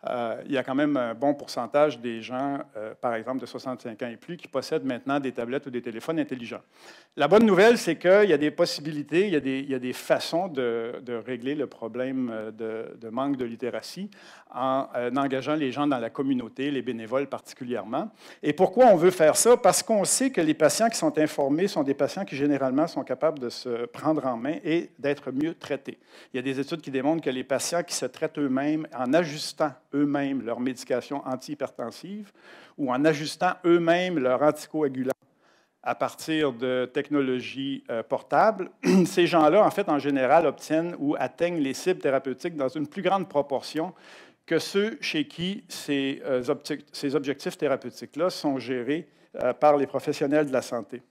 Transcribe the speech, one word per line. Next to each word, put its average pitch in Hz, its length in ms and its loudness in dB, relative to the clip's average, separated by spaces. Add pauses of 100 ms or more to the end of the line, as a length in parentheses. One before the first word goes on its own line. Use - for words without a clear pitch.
euh, 117 380 -4
il - 80 -6
y 131 60 0
a 127 40 -2
quand 131 120 -4
même 143 240 0
un 117 160 -2
bon 139 180 2
pourcentage 139 680 0
des 117 220 -6
gens, 131 380 -6 (180)
euh, 110 240 -10
par 123 140 -2
exemple, 120 260 -6
de 123 60 -10
soixante-cinq 123 560 -10
ans 123 60 -6
et 113 100 -12
plus - 180 -12
qui - 120 -18
possèdent 139 360 -4
maintenant 131 340 -2
des 135 140 -4
tablettes 123 340 -6
ou 139 40 -12
des 120 100 -6
téléphones 120 380 -6
intelligents. 117 420 -6 (560)
La 143 100 2
bonne 214 200 8
nouvelle, 214 320 8
c'est 165 180 -2
qu'il 196 320 6
y 175 40 6
a 147 40 6
des 147 140 2
possibilités, 156 760 0
il 190 40 0
y 156 40 2
a 147 40 4
des, 131 200 -4
il 139 100 -8
y 131 40 -2
a 131 40 -4
des 123 160 -6
façons 170 540 -2
de, 120 520 -4
de 123 140 -8
régler 120 400 -6
le 143 140 -4
problème, 127 600 -6
euh, 110 200 -8
de, 110 480 -10
de 117 100 -14
manque 131 300 -4
de 123 80 -4
littératie 117 640 -8 (420)
en, 131 420 -2
euh, 123 220 -2
engageant 135 380 -2
les 143 180 -2
gens 143 140 -2
dans 143 120 2
la 117 120 -4
communauté, 135 600 -4
les 135 120 -4
bénévoles 120 460 -4
particulièrement. 123 840 -8 (320)
Et 151 100 0
pourquoi 185 340 6
on 208 100 10
veut 175 160 6
faire 156 240 6
ça ? 240 200 6
Parce 190 260 4
qu'on 208 220 2
sait 262 260 2
que 196 120 0
les 156 120 4
patients 156 360 4
qui - 80 -6
sont 156 200 0
informés 151 480 2
sont 175 160 -2
des 139 120 0
patients 151 320 -2
qui, - 100 -10
généralement, 139 520 2
sont 139 160 -6
capables 147 340 -2
de 123 100 -6
se 120 380 -6
prendre 143 400 -2
en 127 100 -2
main 135 280 -4
et 165 340 -2
d'être 139 340 -4
mieux 151 220 -2
traités. - 440 -8 (340)
Il - 40 -6
y 127 40 -4
a - 20 -8
des 135 180 -4
études 151 220 -6
qui - 80 -12
démontrent 143 320 0
que 147 80 -2
les 127 140 -4
patients 139 380 -2
qui - 120 -8
se - 100 -4
traitent 151 340 -6
eux-mêmes 147 560 0
en 127 200 -2
ajustant 151 580 -2 (220)
eux-mêmes 139 480 0
leur 113 160 -4
médication 127 680 -4
antihypertensive 139 1080 -10 (440)
ou 131 160 -2
en 131 120 0
ajustant 156 480 2 (120)
eux-mêmes 175 540 4
leur 127 240 2
anticoagulant 139 680 0 (720)
à 120 100 -2
partir 151 580 -2
de 127 400 -2
technologies, 135 960 -2
euh, 117 120 -2
portables, 185 680 0 (120)
<clears throat> 180 220 6
ces 170 220 2
gens-là, 160 360 6
en 165 80 6
fait, 151 180 -2
en 147 100 2
général, 139 480 4
obtiennent 160 520 -2
ou 143 180 0
atteignent 170 440 -2
les 135 140 0
cibles 185 260 -2
thérapeutiques 139 560 -2
dans 135 140 0
une 147 180 -4
plus 196 140 -10
grande 180 260 0
proportion 147 640 -2 (540)
que 165 120 2
ceux 202 420 0
chez 147 280 -2
qui 185 400 -6
ces, 135 560 -4
euh, 127 240 0
obti-, 147 420 -4
ces 139 240 -4
objectifs 143 440 -4
thérapeutiques-là 139 720 -2
sont 143 280 -4
gérés, 127 480 -4 (360)
euh, 123 100 2
par 151 240 6
les 139 100 2
professionnels 147 600 0
de 131 60 -6
la 123 100 2
santé. 120 480 -8